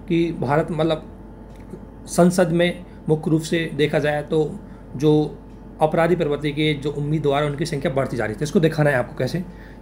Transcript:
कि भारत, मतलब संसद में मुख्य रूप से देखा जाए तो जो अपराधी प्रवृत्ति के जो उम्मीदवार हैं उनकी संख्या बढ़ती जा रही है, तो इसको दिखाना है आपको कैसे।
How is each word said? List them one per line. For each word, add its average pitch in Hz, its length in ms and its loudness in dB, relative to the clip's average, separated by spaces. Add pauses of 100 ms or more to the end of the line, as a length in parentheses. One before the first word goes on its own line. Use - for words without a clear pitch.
कि 170 240 2
भारत, 151 380 0
मतलब 156 360 0 (1000)
संसद 180 420 4
में 175 360 0 (240)
मुख्य 156 220 0
रूप 160 120 4
से 165 320 -2
देखा 147 240 2
जाए 147 240 0
तो 151 360 -2 (380)
जो 151 420 4 (420)
अपराधी 165 360 4
प्रवृत्ति 147 360 -2
के 151 220 2
जो 139 160 -2
उम्मीदवार 147 520 0
हैं 147 80 0
उनकी 147 160 -4
संख्या 147 260 -2
बढ़ती 131 240 0
जा 117 80 0
रही 107 80 -2
है, 107 60 -8
तो - 40 -6
इसको 151 180 2
दिखाना 151 300 4
है 139 60 4
आपको - 200 -2
कैसे। 165 280 -2 (380)